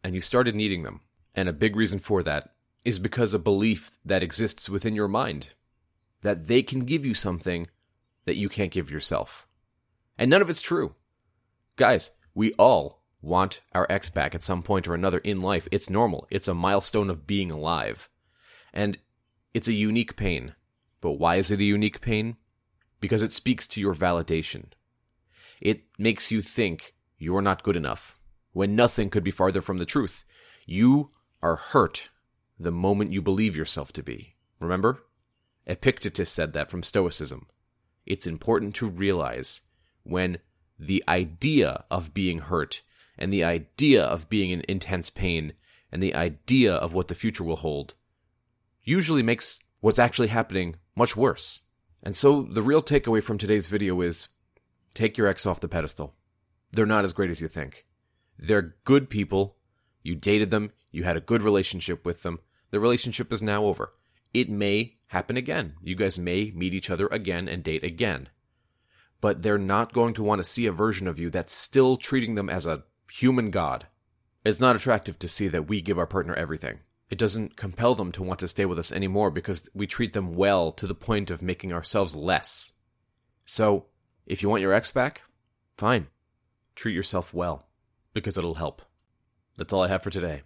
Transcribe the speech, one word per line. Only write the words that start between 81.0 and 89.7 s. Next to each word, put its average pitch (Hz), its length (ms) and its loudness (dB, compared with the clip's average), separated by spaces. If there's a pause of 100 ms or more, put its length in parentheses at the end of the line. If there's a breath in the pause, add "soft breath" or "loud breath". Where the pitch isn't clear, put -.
of 85 120 -6
making 90 300 -6
ourselves 87 440 -2
less. - 560 -2 (720)
So, 104 420 2 (400)
if - 160 -6
you 101 60 2
want 104 140 2
your 95 100 4
ex 113 200 2
back, 131 300 -2 (540)
fine. 104 300 2 (680)
Treat 110 200 -6
yourself 90 400 -4
well, 85 320 -4 (480)
because 101 240 -4
it'll 85 160 -4
help. 78 280 -8 (760)
That's 82 160 -8